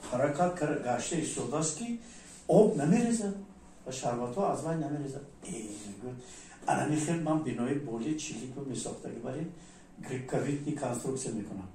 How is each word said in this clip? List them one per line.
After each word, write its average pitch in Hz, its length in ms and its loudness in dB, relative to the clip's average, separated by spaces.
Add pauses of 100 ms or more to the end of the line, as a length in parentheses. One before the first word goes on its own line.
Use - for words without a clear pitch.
(100)
ҳаракат 147 480 4
кара 151 220 2
гашта 123 360 0
истодааст, 151 640 0
ки 233 220 -4 (480)
об 190 280 10
намерезад 202 580 4 (520)
ва 131 60 -8
шарбатҳо 123 500 -2 (100)
аз 139 100 -2
вай 160 140 0
намерезад. 147 460 -4 (220)
Э, - 80 -8 (340)
мегӯяд, 123 300 -8 (500)
ана - 220 4
мехел 165 320 4
ман 156 220 4
бинои 120 360 0
боли 113 400 -2
чилику 127 420 -8
месохтагӣ - 600 -6
барин 135 280 -4 (500)
грибковидни 143 760 -2
конструксия 127 580 -2
мекунам. 98 420 -6